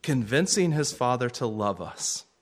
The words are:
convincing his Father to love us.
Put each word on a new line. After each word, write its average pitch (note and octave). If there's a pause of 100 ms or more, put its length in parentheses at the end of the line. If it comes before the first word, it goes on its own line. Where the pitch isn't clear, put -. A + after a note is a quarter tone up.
convincing D3+
his D3
Father B2
to -
love G#2
us. - (160)